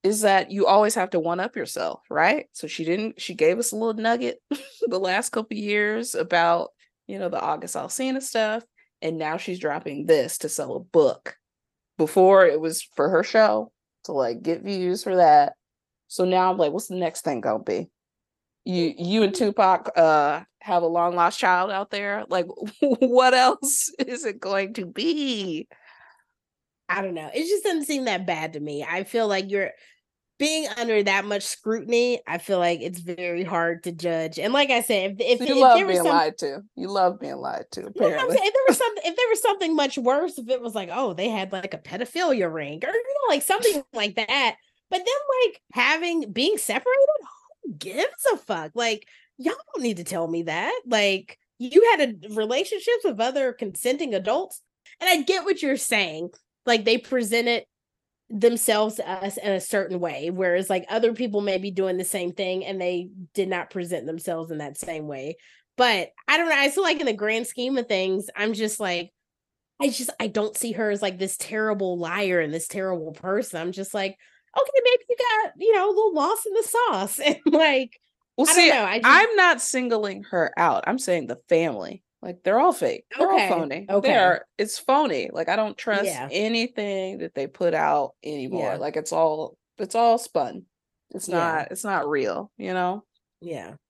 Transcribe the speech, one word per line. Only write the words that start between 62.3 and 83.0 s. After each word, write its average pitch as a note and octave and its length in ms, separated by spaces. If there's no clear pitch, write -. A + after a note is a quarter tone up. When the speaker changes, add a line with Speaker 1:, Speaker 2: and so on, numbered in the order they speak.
Speaker 2:
thing F#3 320
and F#3+ 160
they F3+ 280
did F#3+ 140
not F3+ 220
present F3 360
themselves E3 440
in D#3 80
that D3 200
same D#3 300
way. C#3+ 280
But A3 340
I D4 80
don't E4 120
know. D4+ 100
I C#4 120
feel F#4 140
like E4 160
in D#4 60
the A#3 60
grand G#3+ 340
scheme B3+ 320
of A#3+ 100
things, F#3+ 480
I'm G#3+ 180
just G#3+ 260
like, F3+ 300
I C#4+ 80
just, B3 220
I A3+ 80
don't G#3+ 280
see A#3 160
her G#3+ 180
as, G3+ 120
like, F#3+ 160
this F#3+ 180
terrible G3+ 640
liar F3+ 420
and D3+ 140
this E3 140
terrible F#3 440
person. F#3+ 480
I'm F3 120
just F#3+ 200
like, G3 240
"Okay, C#5 120
maybe B4 240
you A#4+ 100
got, A4 400
you A4 160
know, F#4+ 120
a G#4 40
little G#4 240
lost D4+ 320
in G4+ 80
the A4 80
sauce." F4 580
<laughs> - 40
And, D4 220
like, C#4+ 540
Speaker 1:
Well, C#4 100
Speaker 2:
I E4 60
don't - 0
Speaker 1:
see, E4+ 160
Speaker 2:
know. A#3+ 140
I G3+ 160
just A#3 60
Speaker 1:
I'm G4+ 300
not F4 240
singling G#3+ 720
her E3+ 260
out. D#3 300
I'm A#3 120
saying F3 280
the A#2 120
family. D#3+ 540
Like, F3+ 200
they're G3+ 160
all E4 140
fake. - 320